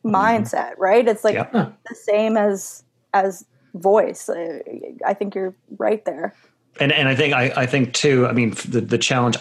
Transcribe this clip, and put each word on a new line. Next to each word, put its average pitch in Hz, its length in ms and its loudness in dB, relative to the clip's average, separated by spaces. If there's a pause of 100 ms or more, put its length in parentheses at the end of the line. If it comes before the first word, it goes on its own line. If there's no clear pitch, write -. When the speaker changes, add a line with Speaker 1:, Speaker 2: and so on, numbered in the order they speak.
Speaker 1:
Mm-hmm. 214 120 0
Speaker 2:
mindset, 208 640 0
right? 214 280 4
It's, 214 220 0
like, 202 80 2
Speaker 1:
Yeah. - 300 0 (220)
Speaker 2:
the 233 60 -12
same 220 420 0
as, 208 460 -2 (320)
as 190 300 0 (300)
voice. 190 540 2
Uh, 165 300 -6 (480)
I 202 80 0
think 202 200 -6
you're 190 200 -6 (240)
right 214 260 -2
there. 165 300 -8 (460)
Speaker 1:
And, 143 120 2
and 147 140 2
I 135 80 2
think, 143 200 2
I, 127 200 0
I 131 120 0
think 123 260 0
too, 131 340 4
I 113 60 -2
mean, 117 200 2
f-, - 100 -10
the, 123 180 -4
the 110 180 -2
challenge 120 420 0